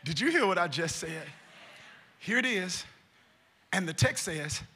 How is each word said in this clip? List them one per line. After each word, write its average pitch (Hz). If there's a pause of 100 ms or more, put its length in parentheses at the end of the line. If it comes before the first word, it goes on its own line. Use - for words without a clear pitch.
Did 156
you 285
hear 311
what 185
I 170
just 156
said? 160 (920)
Here 220
it 247
is. 190 (880)
And 180
the 156
text -
says 151 (140)